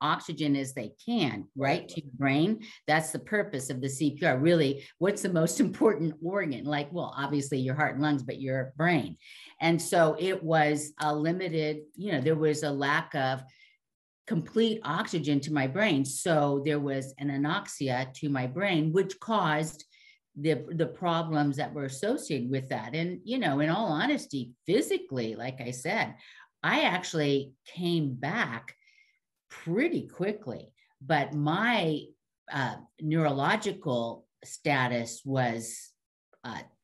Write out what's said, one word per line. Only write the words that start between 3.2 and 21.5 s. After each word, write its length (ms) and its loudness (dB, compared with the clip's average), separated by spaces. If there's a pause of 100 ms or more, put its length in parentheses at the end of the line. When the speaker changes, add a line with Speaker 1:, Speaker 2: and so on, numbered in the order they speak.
Speaker 1:
purpose 500 -2
of 100 -4
the 80 -2
C 280 0
P 100 0
R. 100 4
Really, 480 4 (140)
what's 240 0
the 100 -2
most 280 2
<laughs> 60 6
important 560 2
organ? 420 -2
Like, 280 -2
well, 240 -6
obviously 440 -2
your 160 0
heart 180 0
and 80 0
lungs, 220 2
but 160 -8
your 360 -2
brain. 400 2 (440)
And 200 4
so 380 4
it 240 -2
was 580 2
a 140 2
limited, 680 0 (100)
you 180 -4
know, 80 2
there 160 4
was 260 2
a 80 0
lack 440 0
of 280 0 (840)
complete 580 2
oxygen 560 0
to 120 -4
my 160 2
brain. 360 2
So 600 2
there 160 2
was 380 -4
an 120 -4
anoxia 840 -2
to 140 -6
my 200 0
brain, 440 0
which 280 0
caused 640 0 (520)
the, 340 0
the 160 0
problems 720 0